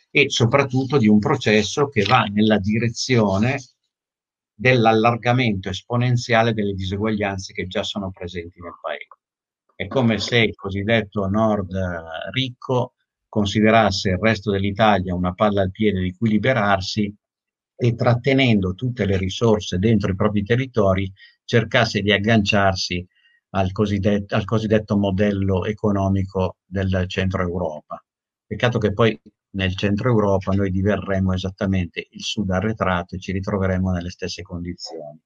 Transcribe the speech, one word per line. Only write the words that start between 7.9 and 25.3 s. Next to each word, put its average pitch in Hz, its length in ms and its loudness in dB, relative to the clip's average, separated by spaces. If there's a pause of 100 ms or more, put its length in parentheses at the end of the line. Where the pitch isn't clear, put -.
presenti 87 500 -12
nel 85 200 -16
Paese. 76 280 -10 (680)
È 95 140 -8
come 113 300 2
se 120 200 0
il 107 160 2
cosiddetto 101 720 -2
Nord, 104 480 0
eh, 82 560 -6
ricco 127 640 -4 (340)
considerasse 107 800 2
il 90 80 0
resto 104 320 0
dell'Italia 98 640 2
una 90 200 -2
palla 101 280 2
al 95 80 0
piede 98 300 0
di 92 140 -2
cui 113 160 0
liberarsi 104 840 0 (640)
e, 120 160 2
trattenendo 123 800 2
tutte 123 300 -4
le 95 140 2
risorse 95 600 0
dentro 101 320 2
i 92 40 -2
propri 104 300 0
territori, 98 680 0 (320)
cercasse 113 560 0
di 101 120 2
agganciarsi 98 920 2 (440)
al 95 200 0
cosiddetto, 101 640 -2
al 107 100 0
cosiddetto 107 520 0
modello 98 680 0